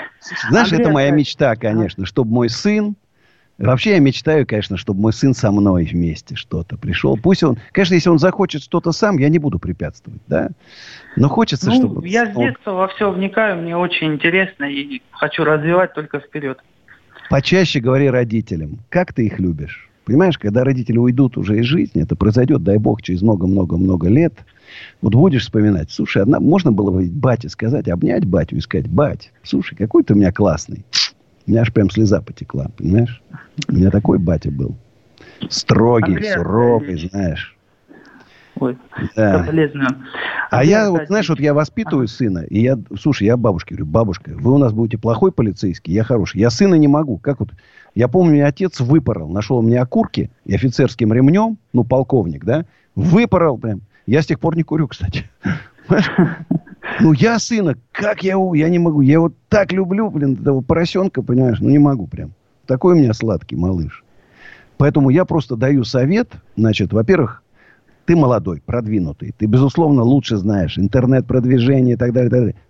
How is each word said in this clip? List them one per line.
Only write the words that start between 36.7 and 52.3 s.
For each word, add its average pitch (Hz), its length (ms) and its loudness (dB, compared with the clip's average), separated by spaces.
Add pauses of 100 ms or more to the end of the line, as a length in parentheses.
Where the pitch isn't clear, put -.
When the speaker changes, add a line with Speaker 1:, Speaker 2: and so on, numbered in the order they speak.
Speaker 2:
Аркадьевич. 92 340 -6
Speaker 1:
знаешь. 92 460 -6 (1040)
Speaker 2:
Ой, 123 160 -4 (380)
Speaker 1:
Да. 107 240 2
Speaker 2:
соболезную. 143 500 -2 (600)
Speaker 1:
А 131 60 0
Speaker 2:
Андрей 139 140 4
Speaker 1:
я 208 100 4
вот, 214 60 2
Speaker 2:
Аркадьевич. 165 220 -2
Speaker 1:
знаешь, 208 200 -2
вот 156 120 -2
я 147 140 2
воспитываю 156 500 -2
Speaker 2:
Ага. 107 80 -6
Speaker 1:
сына, 101 280 -4
и 92 200 -2
я, 127 160 2 (240)
слушай, 135 240 0
я 113 120 4
бабушке 107 400 -2
говорю: 76 100 -6
«Бабушка, 90 480 -4
вы 117 180 0
у 143 60 4
нас 127 140 2
будете 110 260 -4
плохой 117 340 0
полицейский, 95 640 -4
я 107 80 2
хороший». 107 380 -2
Я 117 100 4
сына 190 240 2
не 151 140 4
могу. 143 300 0
Как 143 220 -4
вот, - 100 -6 (440)
я 120 140 2
помню, 175 240 4
мне 147 120 4
отец 147 360 -2
выпорол, 120 500 0
нашел 107 320 -2
мне 120 180 2
окурки 127 500 -2 (140)
и 95 100 -4
офицерским 120 580 0
ремнем, 180 440 2 (160)
ну, 120 120 2
полковник, 117 600 -2